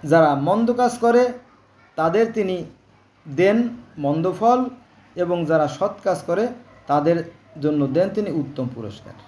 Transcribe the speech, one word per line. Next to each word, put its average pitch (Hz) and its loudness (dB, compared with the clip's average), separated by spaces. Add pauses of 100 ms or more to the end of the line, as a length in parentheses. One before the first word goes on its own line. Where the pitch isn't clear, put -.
যারা 156 4
মন্দ 208 0
কাজ 247 0
করে 240 4 (640)
তাদের 196 2
তিনি 185 -4 (720)
দেন 214 2 (280)
মন্দ 160 -2
ফল, 247 2 (500)
এবং 175 -2
যারা 156 2
সৎ 185 -4 (120)
কাজ 190 -2
করে 196 0 (400)
তাদের 160 2 (300)
জন্য 147 0
দেন 170 0
তিনি 202 -4
উত্তম 139 -6
পুরস্কার। 107 -14 (140)